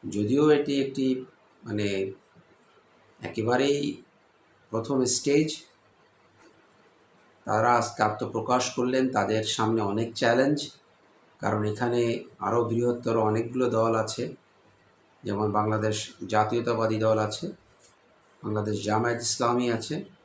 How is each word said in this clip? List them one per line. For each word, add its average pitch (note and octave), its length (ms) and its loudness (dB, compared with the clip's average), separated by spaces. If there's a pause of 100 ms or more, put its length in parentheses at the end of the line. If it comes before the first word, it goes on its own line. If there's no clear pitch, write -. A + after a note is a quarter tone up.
(100)
যদিও A#2+ 400 4
এটি C#3+ 300 2
একটি, C3 440 -2 (400)
মানে, G2+ 480 -2 (1080)
একেবারেই C3+ 840 0 (680)
প্রথম B2 340 0
স্টেজ, C#3+ 580 2 (1800)
তারা A2 280 2
আজকে A#2 300 0
আত্মপ্রকাশ A#2 720 -2
করলেন। B2+ 360 0
তাদের A2 340 0
সামনে A2 380 0
অনেক G#2+ 320 -2
চ্যালেঞ্জ, C3 560 2 (680)
কারণ G#2+ 240 -2
এখানে A#2 600 0 (140)
আরও G#2 260 0
বৃহত্তর A#2 540 0
অনেকগুলো A2+ 520 0
দল A2+ 240 2
আছে, A2+ 400 -4 (880)
যেমন G#2 280 -2
বাংলাদেশ G#2+ 600 0 (160)
জাতীয়তাবাদী A2 680 0
দল A2 200 4
আছে, G#2+ 280 -4 (960)
বাংলাদেশ G#2 420 -4
জামায়াত A#2 380 0
ইসলামী A#2+ 480 0
আছে A#2 340 -4 (200)